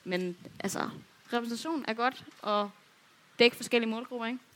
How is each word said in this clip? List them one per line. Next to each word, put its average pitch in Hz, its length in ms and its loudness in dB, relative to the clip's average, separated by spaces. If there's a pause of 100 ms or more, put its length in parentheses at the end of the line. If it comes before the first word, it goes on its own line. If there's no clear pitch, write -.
Men, 180 340 -2 (220)
altså, - 300 -2 (440)
repræsentation 240 540 -2
er 220 60 0
godt, 240 300 0 (180)
og 208 280 0 (680)
dække 240 160 8
forskellige 233 360 0
målgrupper, 233 360 -6
ikke? 247 120 -4 (160)